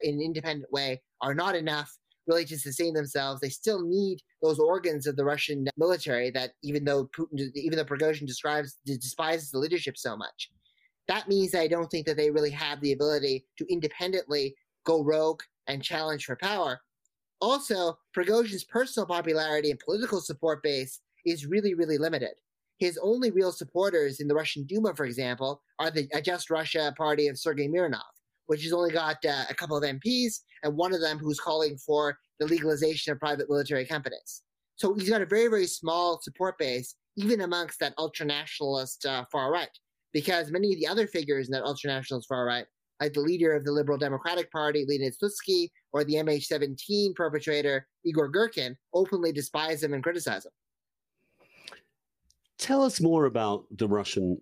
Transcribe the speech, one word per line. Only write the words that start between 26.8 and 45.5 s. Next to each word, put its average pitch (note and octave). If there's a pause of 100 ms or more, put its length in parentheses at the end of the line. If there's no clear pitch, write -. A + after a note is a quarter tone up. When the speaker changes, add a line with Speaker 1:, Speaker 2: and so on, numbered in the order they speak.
Speaker 1:
party D3+
of C3
Sergei C#3+
Mironov, D#3 (460)
which D3+
has E3
only F3
got, D#3
uh, C#3
a C#3
couple D3
of C#3+
M C#3
Ps B3 (200)
and D3+
one F3
of F3
them D#3
who's D3+
calling D#3
for D3 (220)
the D3+
legalization D#3
of C#3
private D3
military C#3+
companies. C#3 (360)
So G3+
he's G3
got G#3+
a F3+
very, A3
very G#3
small E3
support F3+
base, B2+ (200)
even G#3
amongst F3
that D3
ultranationalist, D3
uh, C3
far C3+
right, E3 (420)
because D#3
many G3
of E3+
the D#3
other G#3
figures C#3+
in B2+
that C3
ultranationalist C3+
far B2
right, B2 (340)
like D3
the D3
leader E3
of D3
the C#3+
Liberal C#3+
Democratic D3
Party, D3+
Leonid C3+
Slutsky, F#3+ (240)